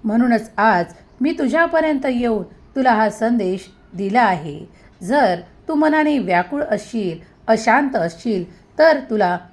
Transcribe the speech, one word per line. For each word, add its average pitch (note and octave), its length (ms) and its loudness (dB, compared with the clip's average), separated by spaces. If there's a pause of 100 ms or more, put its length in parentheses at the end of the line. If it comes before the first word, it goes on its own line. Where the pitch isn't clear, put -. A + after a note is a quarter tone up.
म्हणूनच A#3 540 0
आज G3+ 280 2 (360)
मी D4 100 0
तुझ्यापर्यंत D#4 720 0
येऊन A#3+ 380 -2 (320)
तुला C4 160 2
हा A3 180 2
संदेश G#3 640 -2 (220)
दिला G3 280 0
आहे. D#3+ 440 -2 (380)
जर G3 360 2 (280)
तू D#4+ 60 -6
मनाने D4+ 440 2
व्याकुळ F#3 460 -2
असशील, G3 560 -4 (280)
अशांत A#3+ 480 2
असशील, F3+ 840 -6
तर D#4 200 6 (100)
तुला F#3 280 0 (160)